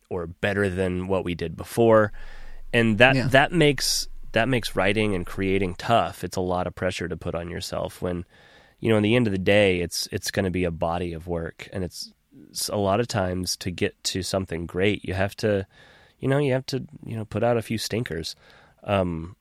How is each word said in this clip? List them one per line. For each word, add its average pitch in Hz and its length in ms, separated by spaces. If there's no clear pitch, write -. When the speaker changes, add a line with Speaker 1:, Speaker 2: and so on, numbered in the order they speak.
Speaker 1:
or 87 160
better 98 420
than 92 400
what 92 160
we 87 100
did 82 220
before. 110 560
And 113 260
that, 131 180
Speaker 2:
Yeah. 127 120
Speaker 1:
that 135 240
makes, 151 560
that 113 160
makes 127 280
writing 104 380
and 87 100
creating 95 520
tough. 95 460
It's 90 140
a 95 60
lot 90 240
of 87 80
pressure 90 340
to 87 80
put 87 180
on 85 140
yourself 85 540
when, 90 220
you 117 100
know, 110 80
in 104 40
the 107 140
end 123 100
of 101 60
the 95 60
day, 95 420
it's, - 320
it's - 180
gonna 98 200
be 90 140
a 85 60
body 85 440
of 80 120
work. 85 460
And 95 100
it's, - 300
it's - 180
a - 80
lot 101 240
of 120 80
times 92 500
to - 120
get 92 340
to - 180
something 90 440
great, 98 380
you 90 100
have 98 220
to, 101 300
you 131 100
know, 135 100
you 143 140
have 131 140
to, 127 180
you 113 120
know, 110 80
put 104 180
out 117 140
a 110 60
few 113 160
stinkers. 95 580
Um, 90 560